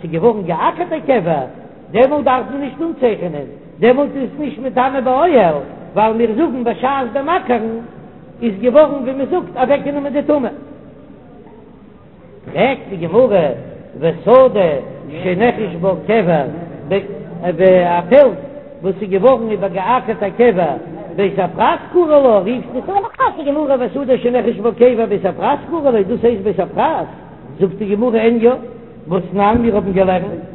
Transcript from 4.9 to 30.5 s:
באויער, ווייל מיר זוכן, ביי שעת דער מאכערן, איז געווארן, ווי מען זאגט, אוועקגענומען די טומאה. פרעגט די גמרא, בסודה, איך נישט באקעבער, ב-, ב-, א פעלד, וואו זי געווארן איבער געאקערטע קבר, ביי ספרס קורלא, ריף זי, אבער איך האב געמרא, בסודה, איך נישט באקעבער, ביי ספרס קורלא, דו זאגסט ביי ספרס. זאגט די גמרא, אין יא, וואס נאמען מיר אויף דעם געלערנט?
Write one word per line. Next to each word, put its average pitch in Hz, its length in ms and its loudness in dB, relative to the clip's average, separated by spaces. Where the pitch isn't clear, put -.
באויער, 254 560 4
ווייל 220 200 2
מיר 226 220 0
זוכן, 262 280 -2
ביי 226 120 -2
שעת 262 380 -2
דער 277 100 -4
מאכערן, 240 540 -2
איז 226 200 -2
געווארן, 277 420 4
ווי 262 100 -4
מען 269 120 -4
זאגט, 339 320 -4
אוועקגענומען 277 560 -2
די 285 100 0
טומאה. 285 260 0
פרעגט 208 440 0
די 196 60 -10
גמרא, 180 520 2
בסודה, 196 720 4
איך 175 260 -2
נישט 208 440 0
באקעבער, 175 640 0
ב-, 190 120 0
ב-, 175 40 0
א 175 220 0
פעלד, 254 260 8
וואו 185 180 -2
זי 214 60 -8
געווארן 220 460 2
איבער 196 180 -4
געאקערטע 202 680 -2
קבר, 180 360 4
ביי 185 180 0
ספרס 202 460 0
קורלא, 285 500 4
ריף 220 200 -4
זי, 254 60 -6
אבער 381 180 -4
איך 427 220 -4
האב 370 260 -2
געמרא, 285 320 0
בסודה, 247 360 -2
איך 233 120 0
נישט 226 340 0
באקעבער, 233 460 2
ביי 196 140 -2
ספרס 196 400 -2
קורלא, 277 320 2
דו 196 140 -2
זאגסט 226 280 0
ביי 202 100 0
ספרס. 180 540 -2
זאגט 185 180 0
די 208 180 -2
גמרא, 226 240 2
אין 233 220 2
יא, 240 100 6
וואס 175 160 -2
נאמען 208 280 2
מיר 233 120 2
אויף 202 100 0
דעם 190 100 -2
געלערנט? 185 480 0